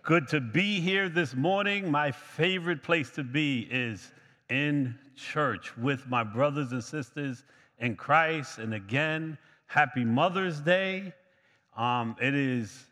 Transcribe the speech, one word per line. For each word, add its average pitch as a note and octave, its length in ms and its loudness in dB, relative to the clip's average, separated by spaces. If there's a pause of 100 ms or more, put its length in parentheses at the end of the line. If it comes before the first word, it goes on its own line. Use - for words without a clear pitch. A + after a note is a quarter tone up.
Good D#3+ 240 4
to D3+ 120 2
be F3+ 400 0
here F#3+ 300 0
this D#3 240 0
morning. G3 560 0
My D3 220 2
favorite E3+ 720 -2
place E3 320 0
to D3 80 -6
be C3+ 480 0
is A#2+ 400 -4 (400)
in C#3 420 2 (220)
church - 600 -4
with C3 320 -2
my B2 160 0
brothers C3+ 480 0
and B2 120 -4
sisters C#3+ 640 -8 (340)
in A#2+ 160 -2
Christ. D#3+ 640 2
And A2 160 -4
again, D#3 640 -2 (260)
happy C3+ 400 2
Mother's E3 560 2
Day. F#3+ 520 0 (640)
Um, A#2 460 0
it C#3 140 2
is B2+ 560 -2